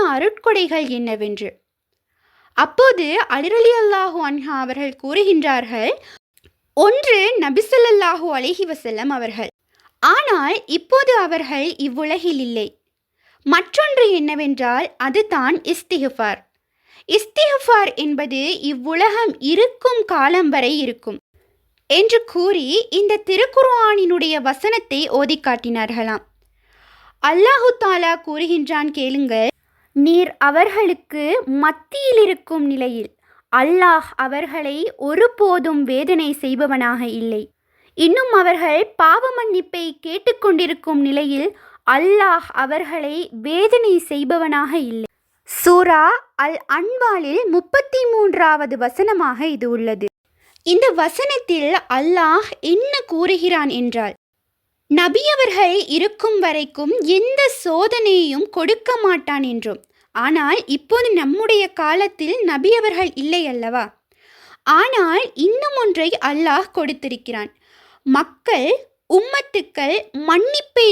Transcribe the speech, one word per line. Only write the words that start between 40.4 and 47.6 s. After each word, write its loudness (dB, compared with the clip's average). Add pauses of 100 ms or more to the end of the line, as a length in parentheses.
நிலையில் -2 (380)
அல்லாஹ் 2 (100)
அவர்களை -4 (240)
வேதனை 2 (120)
செய்பவனாக -2 (120)
இல்லை." -8 (400)
சூரா 4 (320)
அல் -2 (140)
அன்வாலில் -2
முப்பத்தி 0